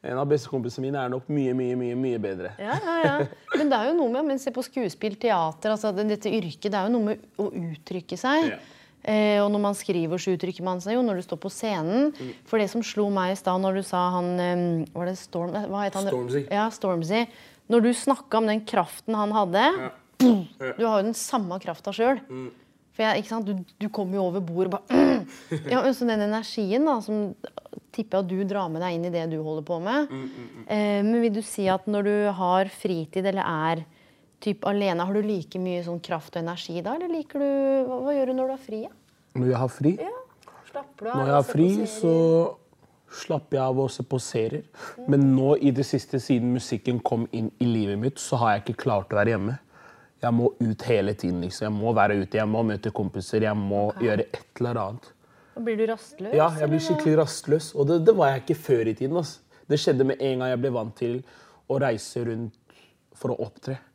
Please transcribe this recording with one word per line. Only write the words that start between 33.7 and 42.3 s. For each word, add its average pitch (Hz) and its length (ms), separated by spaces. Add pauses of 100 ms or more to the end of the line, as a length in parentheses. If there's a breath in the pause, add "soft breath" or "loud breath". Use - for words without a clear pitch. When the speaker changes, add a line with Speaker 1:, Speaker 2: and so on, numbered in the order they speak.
Speaker 2:
typ 208 260
alene, 196 380
har 196 80
du 208 80
like 208 360
mye 180 240
sånn 170 200
kraft 165 340
og 170 60
energi 170 400
da, 208 160
eller 359 100
liker 320 320
du, 269 480
hva, 254 140
hva 277 100
gjør 277 140
du 254 80
når 262 100
du 262 80
har 262 80
fri, 214 220
ja? - 80 (440)
Speaker 1:
Når 127 140
jeg 127 80
har 127 160
fri? 147 240
Speaker 2:
Ja, 339 140 (600)
slapper 269 360
du 226 40
av 233 60
Speaker 1:
Når 135 80
jeg 139 80
Speaker 2:
og - 20
Speaker 1:
har 143 80
Speaker 2:
ser - 60
på 165 60
Speaker 1:
fri, 160 160
Speaker 2:
serier? 208 180
Speaker 1:
så - 1300